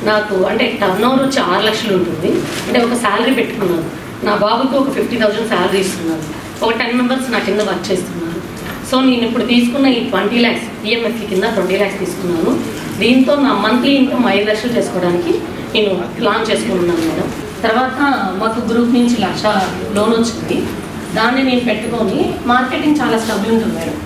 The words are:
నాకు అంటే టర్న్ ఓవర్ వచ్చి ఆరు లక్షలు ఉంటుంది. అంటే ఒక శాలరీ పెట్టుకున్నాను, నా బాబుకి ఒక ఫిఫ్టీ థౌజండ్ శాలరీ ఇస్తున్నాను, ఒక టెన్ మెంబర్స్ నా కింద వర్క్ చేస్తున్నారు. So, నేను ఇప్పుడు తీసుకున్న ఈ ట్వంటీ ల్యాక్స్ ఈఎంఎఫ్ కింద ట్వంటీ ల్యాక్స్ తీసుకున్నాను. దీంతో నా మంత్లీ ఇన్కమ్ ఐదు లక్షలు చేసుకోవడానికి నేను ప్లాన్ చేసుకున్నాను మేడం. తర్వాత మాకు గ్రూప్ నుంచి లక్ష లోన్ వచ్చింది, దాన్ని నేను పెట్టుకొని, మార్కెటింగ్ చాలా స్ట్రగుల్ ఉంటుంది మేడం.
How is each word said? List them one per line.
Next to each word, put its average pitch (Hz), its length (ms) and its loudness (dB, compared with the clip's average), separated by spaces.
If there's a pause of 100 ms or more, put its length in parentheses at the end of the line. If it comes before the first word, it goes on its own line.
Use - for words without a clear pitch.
నాకు 202 400 0
అంటే 220 380 0
టర్న్ 202 240 0
ఓవర్ 262 160 4
వచ్చి 175 180 0
ఆరు 185 260 0
లక్షలు 214 280 0
ఉంటుంది. 170 380 0 (360)
అంటే 247 180 2
ఒక 240 80 0
శాలరీ 233 400 0
పెట్టుకున్నాను, 185 520 0 (380)
నా 208 120 2
బాబుకి 240 400 2
ఒక 269 160 2
ఫిఫ్టీ 233 260 -2
థౌజండ్ 214 320 0
శాలరీ 190 300 0
ఇస్తున్నాను, 165 440 -2 (420)
ఒక 440 60 2
టెన్ 240 260 -2
మెంబర్స్ 247 340 0
నా 214 80 0
కింద 190 200 0
వర్క్ 190 320 -2
చేస్తున్నారు. 175 300 -4 (680)
So, 254 80 4
నేను 247 280 4
ఇప్పుడు 240 160 0
తీసుకున్న 247 440 4
ఈ 233 220 2
ట్వంటీ 202 260 0
ల్యాక్స్ - 520 0
ఈఎంఎఫ్ 226 420 -2
కింద 190 140 0
ట్వంటీ 190 320 0
ల్యాక్స్ 196 240 0
తీసుకున్నాను. 175 840 -2 (180)
దీంతో 254 360 4
నా 277 180 2
మంత్లీ 226 380 2
ఇన్కమ్ 247 360 4
ఐదు 202 220 2
లక్షలు 214 280 0
చేసుకోవడానికి 180 560 0 (400)
నేను 208 160 2 (300)
ప్లాన్ 226 320 0
చేసుకున్నాను 175 500 0
మేడం. 160 300 -2 (320)
తర్వాత 247 360 0 (420)
మాకు 220 180 -2
గ్రూప్ 233 340 2
నుంచి 240 260 4
లక్ష 180 240 -2 (520)
లోన్ 220 180 2
వచ్చింది, - 520 0 (500)
దాన్ని 254 280 2
నేను 247 160 2
పెట్టుకొని, - 760 0 (100)
మార్కెటింగ్ 262 560 2
చాలా 226 180 2
స్ట్రగుల్ 220 320 -2
ఉంటుంది 190 240 2
మేడం. 156 200 -4 (100)